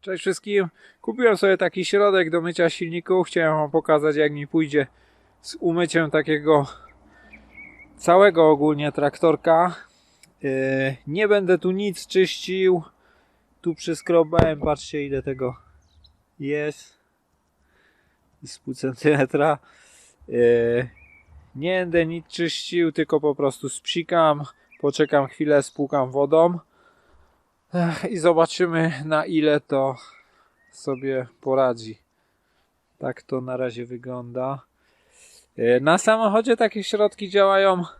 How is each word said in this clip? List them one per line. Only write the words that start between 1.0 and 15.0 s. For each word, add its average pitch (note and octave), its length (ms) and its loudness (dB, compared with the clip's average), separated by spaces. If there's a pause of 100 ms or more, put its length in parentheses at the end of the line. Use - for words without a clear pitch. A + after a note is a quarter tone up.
Kupiłem A3+ 360 2
sobie F#3+ 200 4
taki F3+ 280 -2
środek F#3+ 460 2
do E3+ 100 0
mycia E3+ 300 0
silników. F3 560 -2
Chciałem D#3+ 300 0
wam D3+ 140 -2
pokazać, D3+ 460 2
jak D3 160 2
mi D3 140 -10
pójdzie D3 400 0 (540)
z - 200 -18
umyciem E3 500 0
takiego D3+ 560 2 (1300)
całego E3+ 540 6
ogólnie D3 420 0
traktorka. D#3+ 800 2 (680)
Yy, C#3 80 -4 (560)
nie G3 220 -2
będę F#3+ 300 2
tu F3+ 120 -2
nic F#3+ 360 -4
czyścił. F#3 760 0 (800)
Tu E3+ 140 -4
przyskrobałem, E3 880 0
patrzcie, D3 440 -4